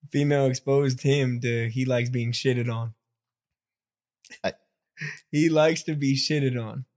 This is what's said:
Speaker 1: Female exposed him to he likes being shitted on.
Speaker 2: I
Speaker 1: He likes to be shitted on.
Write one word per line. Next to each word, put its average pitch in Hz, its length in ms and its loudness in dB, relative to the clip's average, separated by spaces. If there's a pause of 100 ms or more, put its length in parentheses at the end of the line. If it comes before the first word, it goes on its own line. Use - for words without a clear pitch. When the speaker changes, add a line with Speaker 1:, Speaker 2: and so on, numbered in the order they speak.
(100)
Speaker 1:
Female 143 360 2
exposed 135 560 0
him 135 380 2
to 117 280 -2
he 127 160 -2
likes 123 260 0
being 120 220 -2
shitted 120 400 0
on. 113 220 -6 (1500)
Speaker 2:
I 98 120 -2 (760)
Speaker 1:
He 151 200 2
likes 160 340 4
to 160 100 -4
be 139 220 2
shitted 135 440 0
on. 113 260 -10 (100)